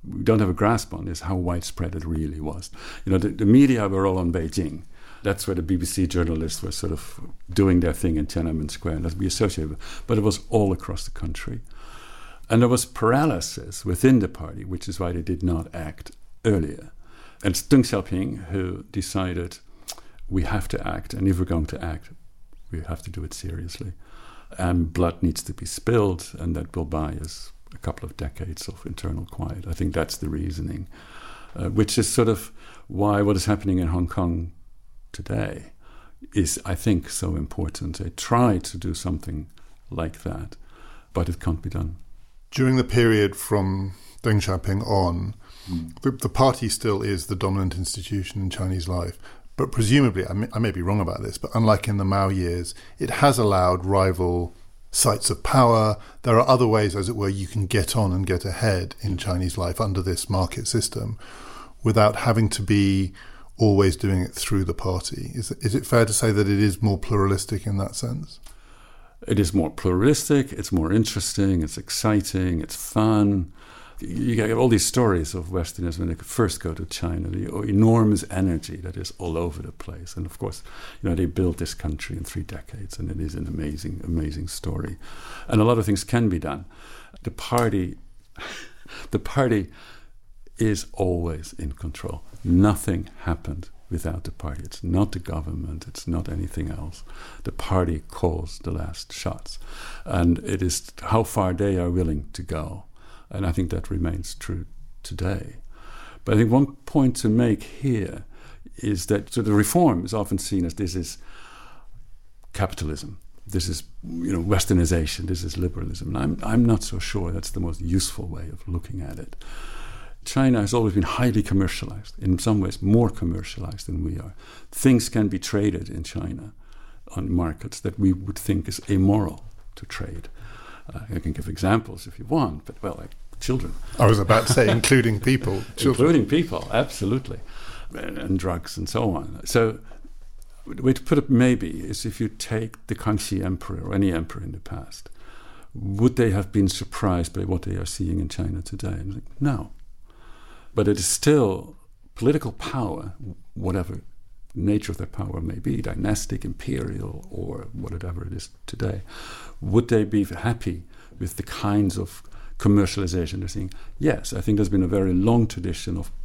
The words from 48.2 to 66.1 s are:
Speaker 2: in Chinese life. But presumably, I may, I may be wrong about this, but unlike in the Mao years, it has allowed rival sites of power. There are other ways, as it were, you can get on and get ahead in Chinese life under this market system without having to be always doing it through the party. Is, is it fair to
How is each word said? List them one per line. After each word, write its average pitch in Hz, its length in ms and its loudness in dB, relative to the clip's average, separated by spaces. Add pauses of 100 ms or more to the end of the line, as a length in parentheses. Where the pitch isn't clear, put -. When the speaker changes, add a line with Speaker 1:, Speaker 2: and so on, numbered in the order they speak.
Speaker 2:
in 92 100 -2
Chinese 92 380 -4
life. 87 300 -4 (380)
But 135 160 0
presumably, 113 540 4
I - 60 -6
may, 107 200 -2
I 110 60 -4
may 113 120 2
be 90 120 -4
wrong 101 180 2
about - 220 -2
this, - 160 -8
but - 160 -6
unlike 110 340 4
in 104 80 0
the 98 80 0
Mao 98 240 4
years, 87 460 0 (240)
it 120 120 -2
has 135 280 6
allowed 90 460 4
rival 90 720 2 (360)
sites - 400 2
of - 120 -4
power. 113 540 6 (260)
There 117 160 6
are 131 100 6
other 123 200 8
ways, 107 260 4
as 95 140 -2
it - 80 -4
were, 101 120 0
you 98 180 -2
can 101 200 -2
get 101 300 2
on 101 160 4
and 90 140 0
get 92 180 0
ahead 95 560 0
in 95 160 -2
Chinese 90 420 -2
life 90 220 -2
under 98 220 0
this 98 280 -2
market 92 380 0
system - 500 -2 (640)
without 104 340 6
having 110 340 4
to - 120 -4
be 98 500 4 (460)
always 101 380 6
doing 95 240 2
it - 140 -2
through 95 300 2
the - 100 -2
party. - 600 -4
Is, 110 180 -6
is 107 220 -2
it - 120 0
fair 117 180 6
to 110 80 0